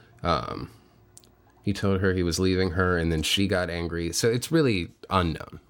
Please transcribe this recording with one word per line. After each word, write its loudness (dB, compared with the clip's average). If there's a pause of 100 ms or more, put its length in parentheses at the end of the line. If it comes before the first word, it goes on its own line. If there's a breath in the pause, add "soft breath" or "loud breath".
(220 soft breath)
um, -4 (960 soft breath)
he 0
told 0
her 4
he 0
was 0
leaving 2
her, 2
and 2
then 0
she 0
got 0
angry. -4
So 0
it's -2
really 2 (200)
unknown. 0